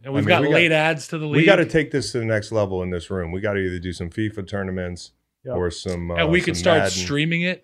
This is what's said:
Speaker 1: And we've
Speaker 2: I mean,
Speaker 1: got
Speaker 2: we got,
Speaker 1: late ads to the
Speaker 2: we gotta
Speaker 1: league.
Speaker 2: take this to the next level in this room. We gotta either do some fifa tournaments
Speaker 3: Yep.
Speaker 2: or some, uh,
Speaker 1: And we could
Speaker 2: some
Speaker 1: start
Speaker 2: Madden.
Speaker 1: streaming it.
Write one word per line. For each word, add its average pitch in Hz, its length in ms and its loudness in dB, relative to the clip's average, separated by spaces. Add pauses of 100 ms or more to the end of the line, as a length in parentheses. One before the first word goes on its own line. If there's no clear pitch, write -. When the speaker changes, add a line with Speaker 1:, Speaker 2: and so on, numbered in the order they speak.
Speaker 1:
And 139 100 -10
we've 143 120 2
Speaker 2:
I - 20 0
mean, - 20 0
Speaker 1:
got 170 140 6
Speaker 2:
we 147 60 2
got, 151 60 2
Speaker 1:
late 165 180 4
ads 156 360 0
to 165 100 -6
the 151 100 -6
Speaker 2:
we 151 160 4
gotta 185 180 8
Speaker 1:
league. - 80 0
Speaker 2:
take 156 220 2
this 135 200 -2
to 127 60 -2
the 117 60 -2
next 110 260 0
level 98 320 0
in 90 80 -4
this 87 200 -6
room. 90 200 -4
We 92 100 -6
gotta 101 200 -2
either 90 180 -2
do 87 140 -6
some 85 180 -8
fifa 104 360 -6
tournaments 92 680 -6 (320)
Speaker 3:
Yep. 127 120 -8
Speaker 2:
or 87 140 0
some, 87 400 -6
uh, 85 60 -4
Speaker 1:
And 113 160 0
we 175 80 4
could 170 160 -2
Speaker 2:
some - 60 -4
Speaker 1:
start 175 160 4
Speaker 2:
Madden. 98 120 2
Speaker 1:
streaming 160 520 -2
it. 180 220 -4